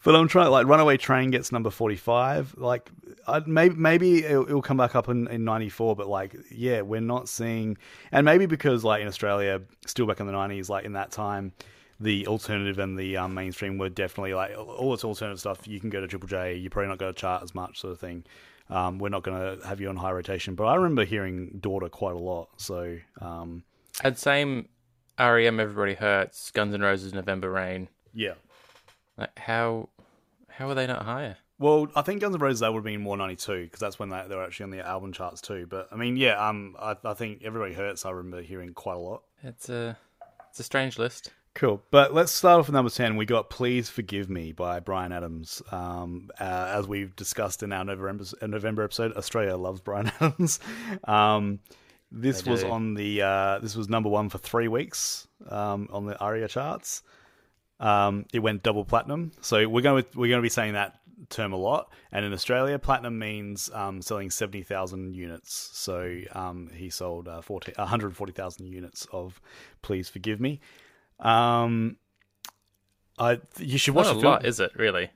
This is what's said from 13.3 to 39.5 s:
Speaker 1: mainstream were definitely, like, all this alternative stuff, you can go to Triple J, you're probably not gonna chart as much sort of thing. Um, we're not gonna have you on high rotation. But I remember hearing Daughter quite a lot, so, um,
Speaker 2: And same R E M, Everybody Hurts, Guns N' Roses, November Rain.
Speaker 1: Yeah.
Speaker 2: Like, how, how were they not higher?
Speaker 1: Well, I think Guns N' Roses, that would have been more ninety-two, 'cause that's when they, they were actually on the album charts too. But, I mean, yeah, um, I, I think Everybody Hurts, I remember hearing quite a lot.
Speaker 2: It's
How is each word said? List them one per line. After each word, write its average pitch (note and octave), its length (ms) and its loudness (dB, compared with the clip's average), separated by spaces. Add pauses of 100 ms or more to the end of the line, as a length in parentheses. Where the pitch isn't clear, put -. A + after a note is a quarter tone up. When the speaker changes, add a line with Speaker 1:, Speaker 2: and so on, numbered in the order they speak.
Speaker 1:
mainstream F#2 420 -6
were F#2+ 120 -2
definitely, F#2+ 440 -4
like, G2 240 -4
all A2+ 320 -4
this A#2+ 140 -2
alternative G#2 360 -8
stuff, - 280 -6
you G#2 120 -10
can G#2 120 -6
go G2+ 100 -4
to F#2+ 60 -6
Triple F#2+ 200 -8
J, F2+ 280 -4
you're F2+ 160 -8
probably G2 180 -2
not F#2+ 80 -6
gonna F#2+ 160 -6
chart F#2 300 -4
as E2+ 100 -16
much F2+ 260 -10
sort F#2+ 120 -10
of F2 80 -12
thing. F2 240 -12 (480)
Um, F2+ 260 0
we're G2+ 120 -4
not G2 120 -4
gonna F#2 420 -6
have G2 160 -8
you G2 100 -4
on F#2+ 60 -6
high F#2 160 -4
rotation. F#2 440 -4
But G#2 100 0
I B2+ 120 6
remember D#3 280 4
hearing F#2 540 -4
Daughter F#2+ 280 -4
quite F2+ 280 -6
a F2 40 -6
lot, F2 380 -6
so, F2 400 -8 (240)
um, E2+ 400 -12 (420)
Speaker 2:
And C3 140 2
same C#3 520 0 (500)
R A#2+ 200 6
E A#2 60 6
M, A2+ 140 4
Everybody G#2 340 0
Hurts, G2+ 560 0
Guns G#2 240 0
N' G2+ 80 0
Roses, G2 320 2
November F#2+ 380 -4
Rain. F#2 380 -4 (220)
Speaker 1:
Yeah. G#2 220 -4 (840)
Speaker 2:
Like, - 220 -10
how, A#2 520 -2 (580)
how C3 200 -12
were C#3 80 -4
they C3 120 0
not B2 160 -4
higher? A#2 320 -8 (220)
Speaker 1:
Well, D3 360 4
I D3 100 2
think G3 180 -4
Guns G3+ 140 -2
N' D#3 60 -2
Roses, C3+ 200 2
that A2 100 2
would A2 80 -2
have G#2+ 60 -10
been G#2+ 160 -6
more G2+ 160 -4
ninety-two, F#2 520 -6
'cause - 120 -20
that's G2+ 180 -8
when G#2 80 -8
they, F#2+ 220 -8
they G2 60 -6
were F#2 100 -4
actually F2+ 200 -12
on G2 40 -12
the F#2+ 160 -12
album F#2+ 260 -8
charts F2+ 300 -10
too. F2+ 280 -10
But, F#2+ 220 -8
I G#2+ 60 -12
mean, A#2+ 180 -2
yeah, G#2+ 320 4
um, G2+ 320 -6
I, G#2+ 240 -4
I A2 100 -4
think G#2+ 300 -10
Everybody A2 300 -6
Hurts, G2 320 -6
I F#2+ 60 -6
remember F2+ 300 -10
hearing F2+ 320 -14
quite F#2 220 -8
a F2 40 -8
lot. F#2 240 -10 (200)
Speaker 2:
It's B2 240 -16